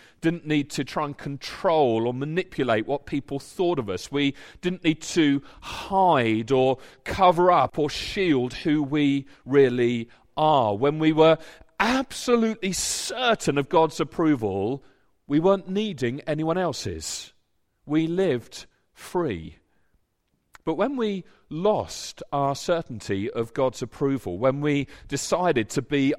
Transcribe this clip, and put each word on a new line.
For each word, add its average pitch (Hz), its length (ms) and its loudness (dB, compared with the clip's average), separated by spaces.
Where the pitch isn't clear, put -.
didn't 165 240 -2
need 147 240 0
to 139 140 -4
try 156 200 -4
and 143 120 -8
control 139 920 0
or 123 80 -2
manipulate 135 720 -2
what 139 180 -6
people 139 340 -6
thought 175 400 -2
of 107 120 -4
us. 92 200 -8
We 139 240 0
didn't 180 200 -4
need 160 200 0
to 143 400 2
hide 127 920 0
or 131 280 2
cover 180 480 4
up 143 260 2
or 147 120 0
shield 139 640 -2
who 151 280 0
we 139 440 0
really 123 640 2
are. 143 400 4
When 143 240 0
we 156 140 2
were 156 240 6
absolutely 226 920 0
certain 226 840 -2
of 139 100 -2
God's 160 320 2
approval, 123 800 0
we 147 140 0
weren't 190 280 2
needing 151 540 -4
anyone 160 360 -2
else's. 113 760 -6
We 156 220 0
lived 170 580 -4
free. 95 640 -6
But 160 120 -2
when 240 220 -2
we 208 280 -2
lost 165 720 -4
our 139 220 0
certainty 117 760 -4
of 117 240 -4
God's 131 260 0
approval, 123 580 -4
when 131 220 0
we 143 260 0
decided 147 640 0
to 135 120 -2
be 139 360 0